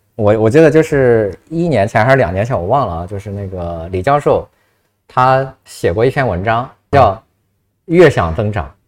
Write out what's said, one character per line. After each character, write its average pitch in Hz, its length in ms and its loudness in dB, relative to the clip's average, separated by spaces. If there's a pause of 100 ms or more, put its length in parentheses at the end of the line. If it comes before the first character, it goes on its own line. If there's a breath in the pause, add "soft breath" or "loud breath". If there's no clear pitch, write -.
(140)
我， 107 280 0
我 110 80 2
记 147 100 4
得 160 100 6
就 151 140 2
是 117 520 0 (120)
一 165 180 -4
年 110 200 0
前 110 180 0
还 131 80 2
是 139 40 4
两 92 160 0
年 95 120 -2
前， 123 120 -4
我 87 120 -4
忘 131 180 0
了 87 80 -8
啊， 90 120 -8
就 101 120 -10
是 101 120 -12
那 98 180 -10
个 85 420 -10
李 92 100 -4
教 139 200 0
授， 123 260 -2 (640)
他 131 440 0 (120)
写 - 280 -4
过 110 140 0
一 135 40 0
篇 131 160 -4
文 92 180 -4
章， 117 240 -2 (240)
叫 123 200 4 (720)
《越 170 220 6
想 85 260 0
增 104 180 -4
长， 80 180 -8 (180)